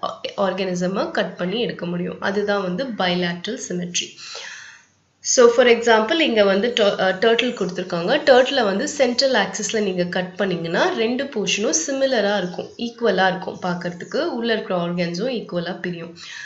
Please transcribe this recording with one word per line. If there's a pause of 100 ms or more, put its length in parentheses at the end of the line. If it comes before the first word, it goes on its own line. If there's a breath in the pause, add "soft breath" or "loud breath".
(380)
ஆர்கானிசமை
cut
பண்ணி
எடுக்க
முடியும்.
அதுதான்
வந்து
bilateral (100)
symmetry. (1040 loud breath)
So,
for
example,
இங்க
வந்து
ட-,
அ,
turtle
கொடுத்திருக்காங்க.
turtle
வந்து
central
ஆக்சிஸ்ல
நீங்க
cut
பண்ணீங்கன்னா,
ரெண்டு
போர்ஷனும் (140)
சிமிலரா
இருக்கும்,
ஈக்குவலா
இருக்கும்
பார்க்கறதுக்கு.
உள்ள
இருக்கிற
ஆர்கன்ஸும்
ஈக்குவலா
பிரியும். (280 loud breath)